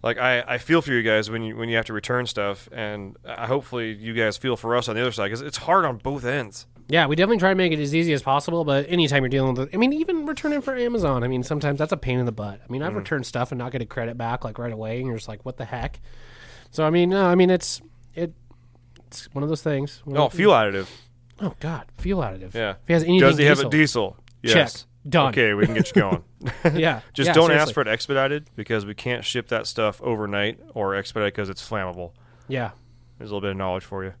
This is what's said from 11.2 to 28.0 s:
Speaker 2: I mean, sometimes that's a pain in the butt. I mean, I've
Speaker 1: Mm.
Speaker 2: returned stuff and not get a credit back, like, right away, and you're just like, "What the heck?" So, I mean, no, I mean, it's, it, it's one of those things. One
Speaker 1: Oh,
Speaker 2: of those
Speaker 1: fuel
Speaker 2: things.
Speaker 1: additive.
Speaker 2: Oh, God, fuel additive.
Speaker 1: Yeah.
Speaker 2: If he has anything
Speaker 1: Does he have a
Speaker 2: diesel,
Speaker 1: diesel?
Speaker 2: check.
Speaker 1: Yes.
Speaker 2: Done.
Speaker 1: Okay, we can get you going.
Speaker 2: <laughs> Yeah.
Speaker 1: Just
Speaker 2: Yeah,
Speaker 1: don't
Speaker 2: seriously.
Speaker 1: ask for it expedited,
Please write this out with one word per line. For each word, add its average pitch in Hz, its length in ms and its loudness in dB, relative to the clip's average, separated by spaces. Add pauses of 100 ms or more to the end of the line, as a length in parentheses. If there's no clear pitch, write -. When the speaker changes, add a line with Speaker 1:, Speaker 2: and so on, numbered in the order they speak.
Speaker 2:
I 123 60 -2
mean, 127 140 -2
sometimes 143 360 -2
that's 156 140 -2
a 147 60 -2
pain 127 200 -2
in 127 60 0
the 117 80 -2
butt. 104 340 -10
I 120 60 -10
mean, 135 100 -6
I've 185 120 -6
Speaker 1:
Mm. 208 60 -4
Speaker 2:
returned 139 260 -4
stuff 123 260 -6
and 123 60 -6
not 123 140 -8
get 123 100 -6
a - 20 -6
credit 117 320 -8
back, 117 260 -4
like, 113 160 -10
right 120 140 -6
away, 110 240 -6
and 127 100 -6
you're 117 100 -4
just 107 120 -12
like, 107 160 -14
"What 127 140 -10
the 123 80 -8
heck?" - 340 -8 (680)
So, 156 160 0
I 156 40 4
mean, 175 200 4
no, 190 160 4
I 175 80 6
mean, 185 160 6
it's, - 320 0 (320)
it, 165 180 -6 (720)
it's - 280 -16
one 139 80 -4
of 147 80 -2
those 151 100 -2
things. 143 460 -4
One 139 100 -4
Speaker 1:
Oh, 147 100 6
Speaker 2:
of 117 60 -2
those - 60 -4
Speaker 1:
fuel 180 200 8
Speaker 2:
things. 104 180 2
Speaker 1:
additive. 95 120 -4 (520)
Speaker 2:
Oh, 202 200 -4
God, 165 240 -8 (140)
fuel 185 240 0
additive. 95 320 -8
Speaker 1:
Yeah. 113 160 -2
Speaker 2:
If 92 60 -8 (100)
he 165 80 2
has 160 100 4
anything 180 160 6
Speaker 1:
Does 139 160 8
he 147 80 4
have 147 160 6
a 131 80 0
Speaker 2:
diesel, 123 480 2 (240)
Speaker 1:
diesel? 113 140 4
Speaker 2:
check. - 20 8
Speaker 1:
Yes. 139 300 2 (200)
Speaker 2:
Done. 143 220 4
Speaker 1:
Okay, 110 240 4
we 104 140 4
can 113 80 0
get - 200 0
you 196 60 6
going. 92 240 0 (160)
Speaker 2:
<laughs> 147 340 0
Yeah. 160 260 0 (120)
Speaker 1:
Just 139 160 0
Speaker 2:
Yeah, 170 60 2
Speaker 1:
don't 165 140 8
Speaker 2:
seriously. 165 60 6
Speaker 1:
ask 151 200 2
for 143 80 0
it 110 60 0
expedited, 135 680 -2